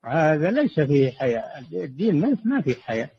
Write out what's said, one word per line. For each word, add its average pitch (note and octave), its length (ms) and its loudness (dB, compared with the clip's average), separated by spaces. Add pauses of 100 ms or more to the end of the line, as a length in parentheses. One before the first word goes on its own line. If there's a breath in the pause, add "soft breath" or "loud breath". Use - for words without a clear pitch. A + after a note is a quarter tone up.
هذا D#3 460 2
ليس B3 300 0
فيه C#3 300 4
حياء، A#2+ 480 -4 (140)
الدين C#3+ 480 -2
ما، B3 240 2
ما B3+ 160 0
فيه B2+ 140 -2
حياء. A2+ 440 -8